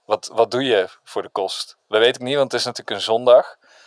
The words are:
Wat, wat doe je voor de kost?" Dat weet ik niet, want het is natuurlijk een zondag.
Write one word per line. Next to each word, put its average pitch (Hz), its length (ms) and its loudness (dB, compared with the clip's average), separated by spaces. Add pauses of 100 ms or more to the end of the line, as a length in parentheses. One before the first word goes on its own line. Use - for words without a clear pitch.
Wat, - 280 -4
wat 110 180 2
doe 123 140 -2
je 104 240 2 (160)
voor - 180 -8
de 87 60 -10
kost?" - 480 -8 (120)
Dat 107 120 2
weet 120 160 4
ik 127 60 -14
niet, 127 140 -4
want 135 160 0
het 120 80 -2
is - 60 -4
natuurlijk 117 300 -8
een 98 80 -8
zondag. 120 520 2 (300)